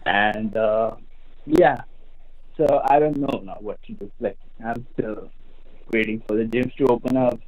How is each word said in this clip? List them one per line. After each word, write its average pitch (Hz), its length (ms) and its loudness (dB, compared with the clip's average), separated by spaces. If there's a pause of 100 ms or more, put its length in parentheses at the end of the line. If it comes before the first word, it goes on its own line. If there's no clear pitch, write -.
And, 107 500 2
uh, 110 400 2 (500)
yeah, 156 360 6 (760)
so 156 100 4 (220)
I 139 100 8
don't 151 200 4
know 135 260 0
now 95 160 -10
what 104 240 -8
to - 100 -12
do. 101 160 -12 (100)
Like, 113 180 -2 (260)
I'm 120 300 -6
still 104 360 -4 (600)
waiting 110 340 0
for 107 100 -2
the 113 80 2
gyms 123 320 0
to 139 120 2
open 123 280 2
up. 123 320 2